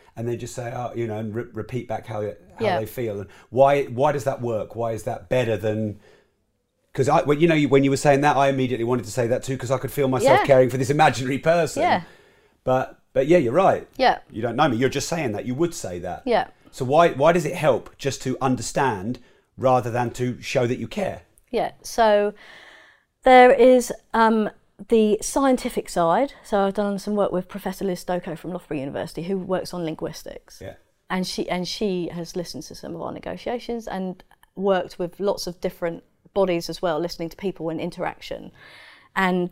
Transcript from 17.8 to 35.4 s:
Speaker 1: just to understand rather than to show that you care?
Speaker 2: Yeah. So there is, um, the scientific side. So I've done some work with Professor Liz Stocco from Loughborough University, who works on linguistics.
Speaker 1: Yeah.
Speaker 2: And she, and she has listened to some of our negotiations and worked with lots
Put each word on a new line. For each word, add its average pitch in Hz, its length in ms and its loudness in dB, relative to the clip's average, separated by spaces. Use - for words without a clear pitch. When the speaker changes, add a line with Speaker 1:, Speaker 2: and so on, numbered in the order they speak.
Speaker 1:
just - 260 -6
to 131 180 -4
understand 123 800 -2
rather 123 340 2
than 120 220 -2
to 123 300 -6
show 127 240 0
that 123 120 -2
you 113 100 -8
care? - 340 -6
Speaker 2:
Yeah. 196 220 -2
So 208 520 2
there 254 300 10
is, 254 400 6
um, 220 380 2
the 214 340 4
scientific 262 680 0
side. 180 440 0
So 202 200 -2
I've 196 120 0
done 202 240 -2
some 208 160 -6
work 202 160 0
with 180 180 -4
Professor 190 360 -8
Liz 180 200 -4
Stocco 175 320 -6
from 160 160 -12
Loughborough 175 260 -8
University, 143 460 -8
who 190 140 -4
works 180 340 -6
on 180 120 -8
linguistics. - 760 -12
Speaker 1:
Yeah. 92 140 -16
Speaker 2:
And 185 160 -2
she, - 240 -6
and 180 200 -4
she 180 400 -4
has 170 260 -10
listened 170 300 -10
to - 100 -18
some - 220 -14
of 165 60 -10
our - 100 -8
negotiations 233 720 -8
and 185 380 -8
worked 190 420 0
with 175 220 -8
lots 196 260 -2